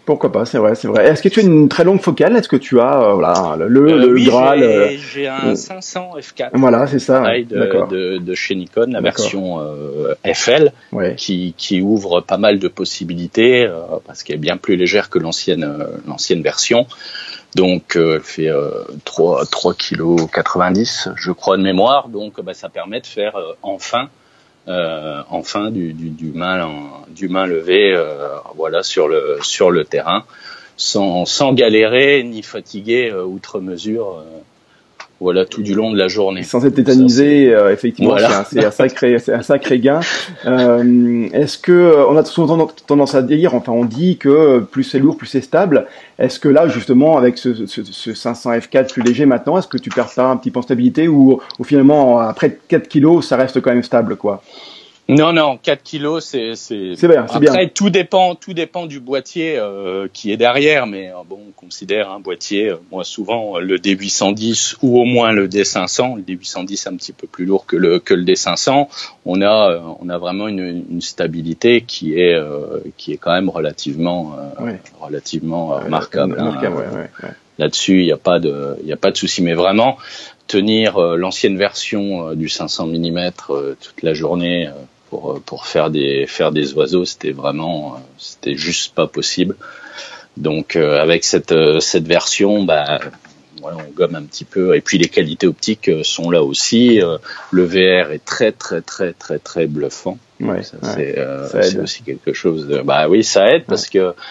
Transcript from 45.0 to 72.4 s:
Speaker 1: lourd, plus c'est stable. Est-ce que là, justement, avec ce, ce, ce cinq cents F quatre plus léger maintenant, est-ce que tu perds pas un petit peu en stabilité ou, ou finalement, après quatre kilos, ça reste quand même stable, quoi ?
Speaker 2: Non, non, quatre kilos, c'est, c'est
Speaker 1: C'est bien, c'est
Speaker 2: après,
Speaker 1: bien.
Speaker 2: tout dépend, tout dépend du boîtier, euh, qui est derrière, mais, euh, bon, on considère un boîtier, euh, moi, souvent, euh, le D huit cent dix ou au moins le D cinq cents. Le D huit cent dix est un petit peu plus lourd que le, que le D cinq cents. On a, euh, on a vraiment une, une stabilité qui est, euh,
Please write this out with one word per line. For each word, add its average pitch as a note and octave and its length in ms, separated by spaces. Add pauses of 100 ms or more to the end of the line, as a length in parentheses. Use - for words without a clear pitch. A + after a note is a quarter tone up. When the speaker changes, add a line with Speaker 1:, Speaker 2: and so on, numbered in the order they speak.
Speaker 1:
lourd, D3+ 160
plus B2 100
c'est C3 140
stable. D#3 480 (320)
Est-ce B2 180
que D3+ 100
là, D3+ 200
justement, C3+ 500
avec B2 180
ce, A2+ 300
ce, G#2 160
ce G2 320
cinq A#2 200
cents A#2 260
F - 80
quatre C3 240
plus B2+ 100
léger B2 240
maintenant, C#3 320
est-ce F3+ 80
que C3 120
tu - 120
perds A#2 240
pas B2+ 120
un C3 100
petit B2 160
peu B2 80
en - 20
stabilité B2 460
ou, C3+ 320 (180)
ou B2 60
finalement, C#3 560
après A2+ 360 (120)
quatre E3 180
kilos, D#3+ 400
ça C3 100
reste B2+ 240
quand B2+ 120
même A#2+ 100
stable, A#2 320
quoi ? G2 300 (640)
Speaker 2:
Non, D#3 220
non, D3+ 240
quatre C#3+ 260
kilos, D3+ 400
c'est, A2+ 320
c'est G2 400
Speaker 1:
C'est E3+ 140
bien, D3 180
c'est A#2 100
Speaker 2:
après, D#3 240
Speaker 1:
bien. F#3 120
Speaker 2:
tout G3+ 160
dépend, F#3 460
tout F#3+ 180
dépend E3+ 320
du C#3+ 160
boîtier, C#3 560
euh, G2 560
qui - 200
est G#2+ 40
derrière, C3 500
mais, G2 220
euh, F#2 40 (140)
bon, G2 120 (100)
on F#2+ 40
considère G2 580
un G2 100
boîtier, G2 480
euh, F2+ 80 (160)
moi, F#2 120
souvent, G#2+ 520
euh, - 40
le F#2 180
D F#2+ 140
huit F#2+ 180
cent G2 220
dix A2 500
ou B2 180
au A#2+ 60
moins A#2+ 260
le G2+ 160
D G2 160
cinq F#2 240
cents. B2+ 260
Le G#2+ 60
D F#2 140
huit F2+ 100
cent - 180
dix G2 220
est G2 60
un F#2 60
petit - 180
peu - 120
plus F2+ 200
lourd F#2+ 180
que - 120
le, F2 240
que - 120
le F2+ 120
D F#2 120
cinq F2 200
cents. C#3 340 (340)
On F2+ 160
a, G#2 300
euh, E2+ 80 (200)
on F2 120
a F2 80
vraiment F2+ 280
une, F2+ 440
une F2 100
stabilité E2+ 800
qui E2+ 400
est, F2 140
euh, D2+ 460 (180)